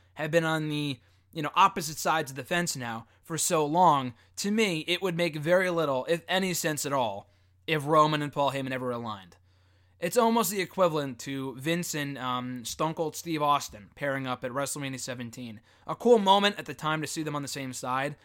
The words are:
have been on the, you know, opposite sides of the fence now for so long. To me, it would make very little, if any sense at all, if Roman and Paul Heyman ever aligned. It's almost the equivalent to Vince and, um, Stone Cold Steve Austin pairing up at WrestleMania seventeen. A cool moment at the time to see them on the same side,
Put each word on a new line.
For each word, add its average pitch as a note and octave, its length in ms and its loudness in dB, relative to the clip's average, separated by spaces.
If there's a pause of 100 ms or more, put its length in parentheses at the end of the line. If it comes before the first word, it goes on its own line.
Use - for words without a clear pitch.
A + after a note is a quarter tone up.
(140)
have D#3 160 -4
been E3 160 4
on D#3 240 0
the, D3 300 -4 (340)
you D#3+ 80 -6
know, D3 140 -4
opposite E3+ 420 4
sides D#3 340 0
of C3+ 60 -14
the C3+ 60 -8
fence F3 340 -2
now A#2 300 -8 (160)
for E3 140 -8
so D#3 280 2
long. D3 480 4 (240)
To G3+ 140 -2
me, G3+ 360 0
it E3+ 140 0
would F3+ 160 -2
make E3+ 180 0
very F3+ 360 4
little, C#3+ 340 0
if E3 240 0
any F#3 240 2
sense D#3 320 -2
at C#3 80 -4
all, A2 400 -2 (320)
if D#3 200 -2
Roman D3+ 360 6
and D3 100 -4
Paul C#3 200 0
Heyman C3+ 200 -4
ever B2+ 200 -4
aligned. G#2+ 460 -10 (640)
It's F3+ 180 -2
almost A3+ 340 4
the G3+ 100 -2
equivalent D#3 580 0
to C3+ 360 -6
Vince D#3+ 400 -4
and, C#3+ 240 -4
um, B2+ 440 -4
Stone D#3+ 300 -4
Cold D#3+ 220 -4
Steve D#3+ 260 -4
Austin C#3 540 0
pairing C3+ 320 -4
up B2+ 160 -6
at B2+ 80 -6
WrestleMania C3+ 480 -6
seventeen. A#2+ 600 -10 (260)
A D#3+ 80 -4
cool A#3 240 6
moment G3+ 400 4
at D#3+ 60 -8
the D3 100 -10
time D#3 260 -2
to D3 60 -4
see D#3+ 160 -4
them D3+ 120 -4
on D3 60 -4
the C#3 60 -8
same C3 260 -8
side, C3+ 520 -4